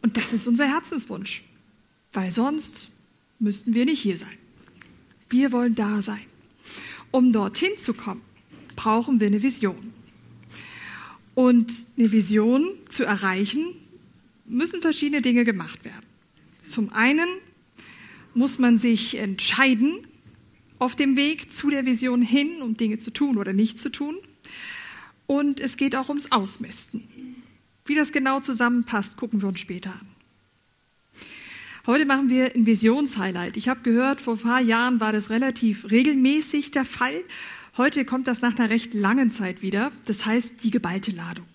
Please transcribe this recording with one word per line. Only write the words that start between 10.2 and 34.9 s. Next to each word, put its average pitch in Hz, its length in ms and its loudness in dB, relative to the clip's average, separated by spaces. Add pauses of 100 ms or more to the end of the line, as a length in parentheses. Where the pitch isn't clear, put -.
Und 247 520 4 (100)
eine 226 140 4
Vision 226 640 4 (140)
zu - 160 -2
erreichen, 202 680 -2 (720)
müssen 320 360 -2
verschiedene 294 420 0
Dinge 240 220 4
gemacht 190 380 -4
werden. - 220 -18 (580)
Zum 208 300 -4
einen 277 340 2 (1080)
muss 254 240 2
man 240 180 6
sich 233 400 0
entscheiden 262 880 0 (720)
auf 247 180 -2
dem 277 200 2
Weg 294 360 -2
zu 285 200 0
der 277 160 0
Vision 247 340 2
hin, 285 400 0
um 226 160 -4
Dinge 220 220 -2
zu - 100 -10
tun 269 300 0
oder 196 120 -4
nicht 220 300 2
zu 277 80 -4
tun. 294 280 -8 (1080)
Und 285 340 0
es 277 160 -2
geht 277 200 0
auch 269 140 -4
ums 285 220 -4
Ausmisten. - 680 -4 (840)
Wie 294 100 -2
das 302 160 2
genau 269 300 0
zusammenpasst, 240 760 0
gucken 220 240 -2
wir 202 60 -2
uns 185 120 -4
später 180 300 -10
an. - 180 -16 (1800)
Heute 285 180 4
machen 277 240 2
wir 254 240 2
ein 226 140 4
Visionshighlight. 220 920 2
Ich 220 120 -4
habe 254 120 -2
gehört, 247 400 2
vor 233 140 -2
ein 208 40 -6
paar 240 220 2
Jahren 240 380 2